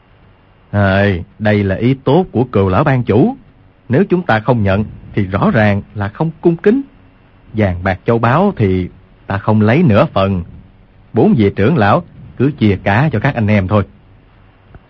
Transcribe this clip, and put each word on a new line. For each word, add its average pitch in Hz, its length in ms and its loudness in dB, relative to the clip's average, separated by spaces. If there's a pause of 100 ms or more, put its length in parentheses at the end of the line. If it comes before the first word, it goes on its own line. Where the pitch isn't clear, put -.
(720)
"Ê, 98 520 0 (160)
đây 107 240 0
là 95 120 -2
ý 127 180 0
tốt 139 380 0
của 110 120 0
Cừu 98 260 0
lão 98 140 2
ban 135 200 0
chủ. 151 320 2 (540)
Nếu 135 200 2
chúng 180 120 0
ta 113 180 0
không 117 240 0
nhận 101 220 0 (280)
thì 104 120 -2
rõ 98 280 -2
ràng 104 280 2 (140)
là 101 120 -6
không 160 240 -6 (100)
cung 170 160 0
kính. 220 240 0 (720)
Vàng 92 300 -2
bạc 95 220 -2
châu 117 140 0
báu 151 360 0
thì 92 340 -2 (380)
ta 98 100 -4
không 107 240 0
lấy 120 220 2
nửa 127 300 4
phần. 98 300 -2 (680)
Bốn 190 200 2
vị 104 220 2
trưởng 123 220 0
lão 120 260 2 (340)
cứ 135 200 0
chia 101 260 2
cả 117 280 0
cho 135 80 -2
các 139 160 -2
anh 110 120 -2
em 101 200 0
thôi." 101 160 0 (1080)